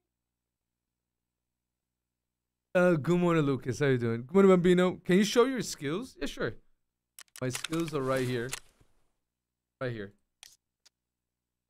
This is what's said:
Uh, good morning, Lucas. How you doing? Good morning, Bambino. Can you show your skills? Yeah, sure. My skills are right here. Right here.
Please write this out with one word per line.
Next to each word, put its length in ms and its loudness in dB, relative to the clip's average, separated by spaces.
Uh, 200 2
good 260 0
morning, 240 2
Lucas. 340 -4
How 80 0
you 140 2
doing? 240 -4
Good 100 -12
morning, 160 8
Bambino. 560 4
Can 120 4
you 60 4
show 200 2
your 180 -2
skills? 580 -8
Yeah, 60 -8
sure. 300 -8
My 100 -6
skills 440 -8
are 80 -6
right 260 -4
here. 220 -6
Right 120 -8
here. 220 -12